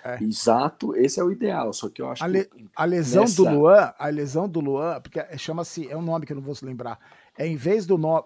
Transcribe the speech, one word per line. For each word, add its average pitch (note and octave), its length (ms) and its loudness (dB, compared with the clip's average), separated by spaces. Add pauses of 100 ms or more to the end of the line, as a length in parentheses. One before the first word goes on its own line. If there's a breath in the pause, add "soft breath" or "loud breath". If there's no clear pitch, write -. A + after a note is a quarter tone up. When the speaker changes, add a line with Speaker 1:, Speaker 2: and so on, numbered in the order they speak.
Speaker 1:
é. A#2+ 180 -8
Speaker 2:
exato, A#2 720 0
esse B2+ 240 2
é F3+ 60 2
o F3+ 80 0
ideal, F3+ 400 -4
só G#2+ 160 -8
que - 120 -14
eu B2+ 100 -8
acho B2+ 120 -8
Speaker 1:
A E3+ 40 -4
Speaker 2:
que F3+ 60 -2
Speaker 1:
le-, F#3+ 180 0 (260)
a D#3 80 0
lesão F3 380 2
Speaker 2:
nessa F#3+ 200 4
Speaker 1:
do F3 80 6
Luan, D#3 480 6
a C#3+ 100 -4
lesão D3+ 400 -2
do E3 120 -4
Luan, C#3+ 400 -4
porque - 180 -12
é, D3+ 180 -10
chama-se, D#3+ 540 -8
é D3+ 60 -8
um E3 60 -8
nome E3 240 -4
que D3+ 60 -10
eu C#3+ 40 -8
não C#3 80 -12
vou C#3+ 100 -8
se - 100 -16
lembrar, A#2+ 340 -10 (400 soft breath)
é D3+ 80 -4
em D#3+ 100 -4
vez F3+ 300 0
do F3+ 120 4
no-, D#3+ 280 2